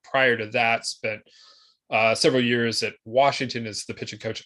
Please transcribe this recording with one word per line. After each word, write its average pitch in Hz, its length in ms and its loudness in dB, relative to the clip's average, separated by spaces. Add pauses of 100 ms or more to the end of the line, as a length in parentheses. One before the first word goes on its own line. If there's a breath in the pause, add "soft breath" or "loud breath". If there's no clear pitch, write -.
prior 131 320 2
to 110 180 -6
that 117 340 0
spent, 107 340 -8 (680 soft breath)
uh, 113 240 2
several 131 280 4
years 117 400 0
at 107 120 -6 (100)
Washington 123 600 0
as 104 180 -10
the - 80 -12
pitching 110 260 -12
coach 110 280 -8